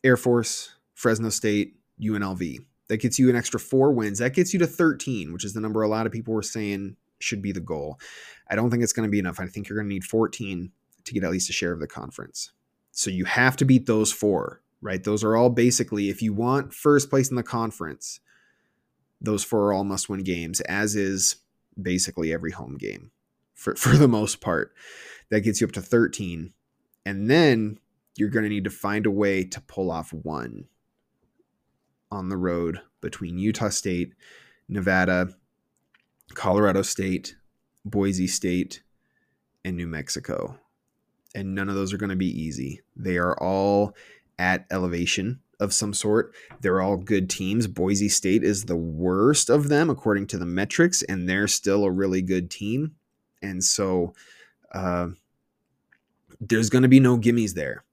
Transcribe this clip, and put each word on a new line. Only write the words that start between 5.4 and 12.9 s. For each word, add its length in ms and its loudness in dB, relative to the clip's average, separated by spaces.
is 100 -8
the 60 -4
number 220 -2
a 60 2
lot 160 0
of 80 -2
people 220 -6
were 80 -2
saying 540 -6
should 200 -4
be 120 -4
the 80 -6
goal. 400 -8
I 80 -2
don't 140 2
think 120 2
it's 100 0
gonna 160 0
be 100 2
enough. 200 -2
I 80 -6
think 220 -10
you're 100 -4
gonna 100 -4
need 160 -6
fourteen 680 -2
to 100 -12
get 100 -2
at 60 -2
least 180 -2
a 40 -6
share 200 -2
of 80 -6
the 60 -6
conference. 680 -14